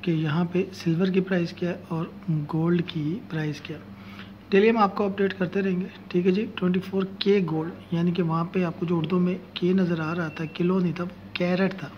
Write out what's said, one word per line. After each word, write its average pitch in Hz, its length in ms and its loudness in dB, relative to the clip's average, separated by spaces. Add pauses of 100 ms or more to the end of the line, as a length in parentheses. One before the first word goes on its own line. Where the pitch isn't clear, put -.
कि 180 80 2
यहाँ 160 340 2
पे 180 280 -2
सिल्वर 170 360 2
की 185 120 2
price 180 320 0
क्या 175 160 -4
है 175 220 -6
और 165 220 -4 (160)
गोल्ड 160 520 2
की 165 480 -4
price 151 320 -4
क्या 156 160 -12
है। - 60 -16 (680)
डेली 202 180 8
हम 226 80 4
आपको 202 280 2
update 196 280 0
करते 185 280 -2
रहेंगे। 190 280 0 (220)
ठीक 180 140 2
है 196 60 6
जी, 208 140 2
ट्वेंटी 185 340 0
फ़ोर 190 260 -2
के 196 360 2
gold, 160 320 -2 (200)
यानी 170 180 2
कि 175 100 0
वहाँ 165 240 0
पे 185 180 0
आपको 170 220 -2
जो 170 120 2
उर्दू 165 220 2
में 180 200 2
के - 340 0
नज़र 175 280 2
आ 156 120 -2
रहा 170 160 -2
था, 160 160 -6
किलो 180 340 2
नहीं 175 140 2
था, 175 100 -4
वो 180 80 -6 (240)
कैरेट 180 380 2
था। - 240 -10